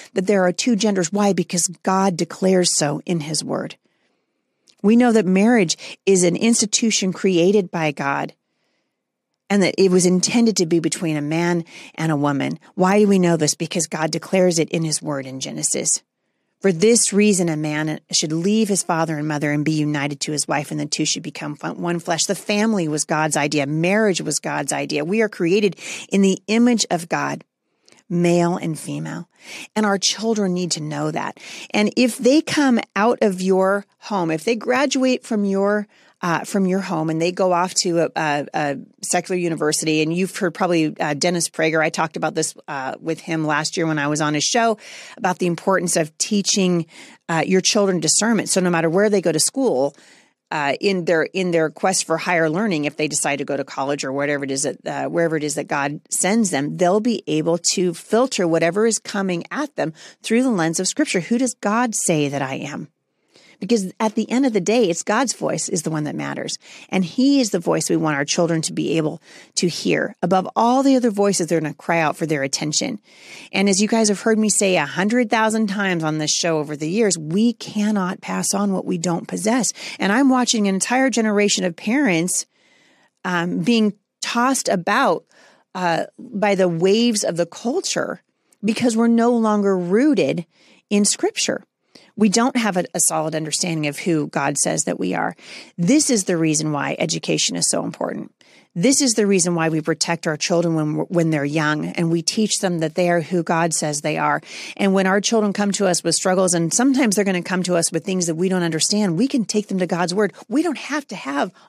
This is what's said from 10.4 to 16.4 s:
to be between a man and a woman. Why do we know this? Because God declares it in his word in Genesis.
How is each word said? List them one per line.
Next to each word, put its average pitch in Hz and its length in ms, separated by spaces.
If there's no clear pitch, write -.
to 185 80
be 170 140
between 156 400
a - 20
man 165 460
and 160 140
a 151 60
woman. 143 420
Why 190 220
do 214 80
we 196 120
know 170 180
this? 151 180
Because 165 320
God 156 240
declares 180 480
it 156 120
in 165 120
his 156 200
word 143 240
in 131 120
Genesis. 147 600